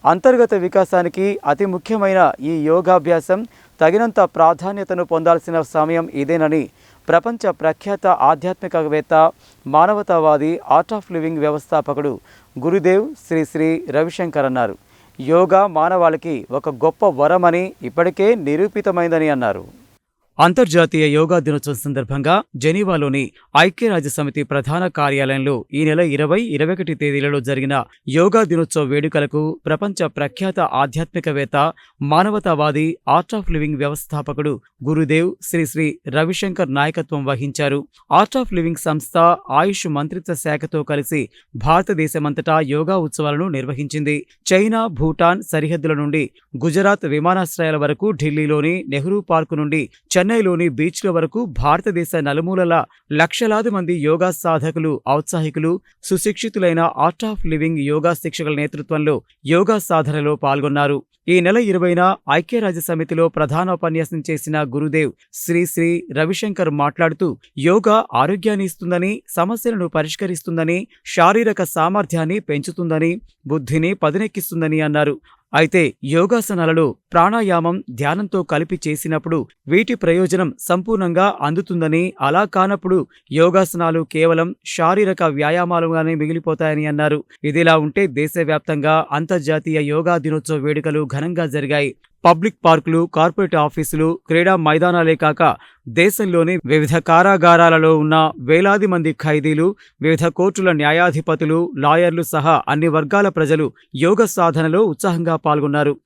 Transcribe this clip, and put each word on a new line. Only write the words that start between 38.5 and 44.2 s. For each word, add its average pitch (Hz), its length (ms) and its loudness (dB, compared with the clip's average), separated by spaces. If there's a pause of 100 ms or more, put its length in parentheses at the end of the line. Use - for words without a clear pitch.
Living 165 180 -2 (100)
సంస్థ 156 300 -4 (440)
ఆయుష్ 190 260 -2 (120)
మంత్రిత్వ 160 460 -6
శాఖతో 151 380 -4 (100)
కలిసి 147 300 -2 (420)
భారతదేశమంతటా 156 920 0 (160)
యోగా 160 320 -2
ఉత్సవాలను 151 500 -4
నిర్వహించింది. 143 600 -4 (340)